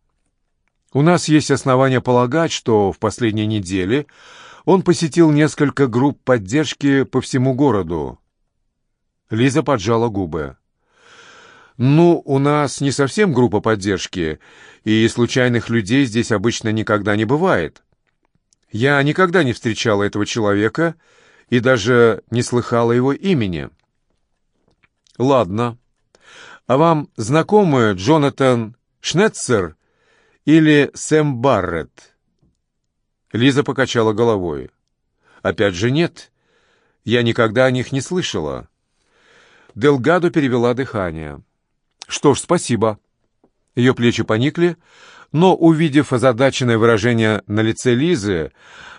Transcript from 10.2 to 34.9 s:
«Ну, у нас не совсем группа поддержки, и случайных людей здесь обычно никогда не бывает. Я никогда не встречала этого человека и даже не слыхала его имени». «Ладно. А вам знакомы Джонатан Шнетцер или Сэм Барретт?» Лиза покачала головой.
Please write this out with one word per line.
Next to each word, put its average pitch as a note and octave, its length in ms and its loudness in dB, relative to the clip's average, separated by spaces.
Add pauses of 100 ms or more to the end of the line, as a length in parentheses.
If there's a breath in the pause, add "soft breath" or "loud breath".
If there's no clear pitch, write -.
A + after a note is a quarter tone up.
«Ну, D3+ 480 4
у C#3 120 -2
нас D3 440 -2
не C#3 100 -2
совсем C#3+ 420 0
группа A2+ 260 2
поддержки, F#2 800 -4 (440 soft breath)
и A2 240 2
случайных A#2+ 600 -2
людей A#2 360 0
здесь A2+ 260 -4
обычно A2 380 -2
никогда G#2 460 -2
не G#2+ 100 -2
бывает. C3 580 -2 (880)
Я C#3 320 0
никогда F3 400 0
не A#2+ 100 -2
встречала G#2 500 -2
этого G#2 220 -2
человека A2 680 -2 (540 soft breath)
и B2 100 2
даже A#2 720 2
не A#2+ 140 -2
слыхала A#2 480 0
его B2 220 2
имени». A2+ 560 -4 (1500)
«Ладно. A#2+ 600 0 (920 loud breath)
А C3 100 2
вам D#3+ 380 2
знакомы C#3 800 2
Джонатан B2+ 800 0 (260)
Шнетцер C3 760 -2 (680)
или D3+ 480 4
Сэм D3+ 440 -2
Барретт?» F2+ 800 -4 (1160)
Лиза B2+ 320 2
покачала A#2+ 500 0
головой. F#2 580 -2 (680 soft breath)